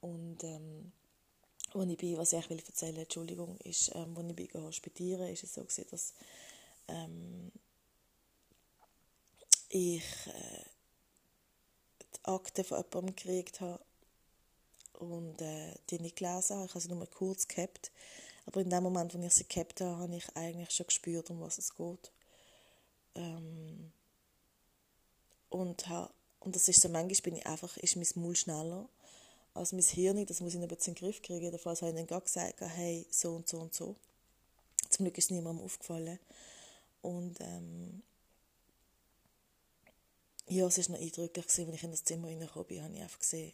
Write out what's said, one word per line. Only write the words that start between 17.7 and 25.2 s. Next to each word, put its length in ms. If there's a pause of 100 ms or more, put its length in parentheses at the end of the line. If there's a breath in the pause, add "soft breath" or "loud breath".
Aber 140
in 100
dem 120
Moment, 320
wo 80
ich 120
sie 120
gehabt 340
habe, 180
habe 180
ich 200
eigentlich 340
schon 160
gespürt, 440
um 100
was 180
es 160
geht. 380 (1000 soft breath)
Ähm, 800 (1600)